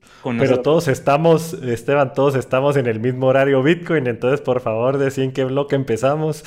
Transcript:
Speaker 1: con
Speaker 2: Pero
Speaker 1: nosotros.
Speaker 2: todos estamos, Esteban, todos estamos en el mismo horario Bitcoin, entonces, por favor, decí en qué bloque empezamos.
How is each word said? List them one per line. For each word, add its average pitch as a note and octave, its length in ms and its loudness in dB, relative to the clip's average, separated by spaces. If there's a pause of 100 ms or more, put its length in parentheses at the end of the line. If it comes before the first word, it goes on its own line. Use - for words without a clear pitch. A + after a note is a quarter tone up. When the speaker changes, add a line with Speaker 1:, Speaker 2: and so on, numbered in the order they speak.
(220)
Speaker 1:
con B2 140 -4
Speaker 2:
Pero B2 140 2
Speaker 1:
nosotros. B2 120 2
Speaker 2:
todos D#3 260 2
estamos, D#3 680 2
Esteban, C3 580 -2
todos C#3 220 0
estamos C3 420 0
en C3 100 0
el A2 140 -2
mismo B2+ 260 -2
horario C3+ 360 4
Bitcoin, E3 440 0
entonces, B2 360 0
por B2 180 -2
favor, A#2+ 380 -2
decí C3 240 -2
en C3 100 -4
qué C3 120 -2
bloque C#3 320 -2
empezamos. C#3+ 720 -2